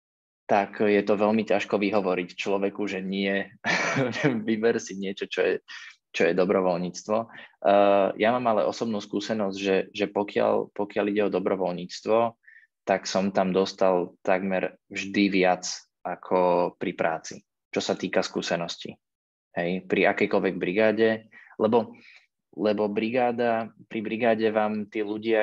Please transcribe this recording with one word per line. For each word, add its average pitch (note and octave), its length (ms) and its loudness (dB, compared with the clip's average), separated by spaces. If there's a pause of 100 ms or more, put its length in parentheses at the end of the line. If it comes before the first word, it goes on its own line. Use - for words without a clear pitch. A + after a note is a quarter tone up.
(460)
tak G2+ 320 2
je G#2 240 4
to G2+ 160 2
veľmi G#2+ 240 2
ťažko G2+ 320 0
vyhovoriť F#2+ 640 0
človeku, G2 480 -2
že G2 160 -6
nie, G2 480 -2 (140)
<laughs> B2 840 -2
vyber A2+ 320 2
si G#2 160 -8
niečo, G2 320 -6
čo - 160 -4
je, F#2 120 2 (600)
čo F2 160 2
je F2 80 0
dobrovoľníctvo. F#2 800 0 (100)
Eh, G2+ 880 2
ja G#2+ 140 2
mám B2 160 0
ale G#2+ 160 2
osobnú G#2 400 -2
skúsenosť, G2+ 560 -4
že, G2 180 2 (140)
že G2+ 160 -2
pokiaľ, G#2 640 0
pokiaľ G2+ 400 -4
ide G#2 160 0
o F#2+ 80 -2
dobrovoľníctvo, F#2+ 840 -2 (680)
tak F#2+ 240 0
som F#2+ 240 0
tam F#2+ 160 2
dostal F#2 720 0
takmer F#2+ 640 -2
vždy G2+ 420 0
viac F2+ 380 2 (400)
ako F2 720 0
pri F2 160 -6
práci, - 480 -4 (320)
čo G2 80 -2
sa F#2+ 160 -2
týka F#2 240 -2
skúseností. - 720 -6 (640)
Hej, F2+ 320 -4
pri G2 160 4
akejkoľvek G2 480 0
brigáde, A2 720 0 (320)
lebo, A2 400 2 (560)
lebo G#2+ 320 0
brigáda, A2+ 880 -2 (160)
pri A#2 140 -6
brigáde A2 500 0
vám G#2+ 320 0
tí G#2+ 160 -6
ľudia, A2 400 0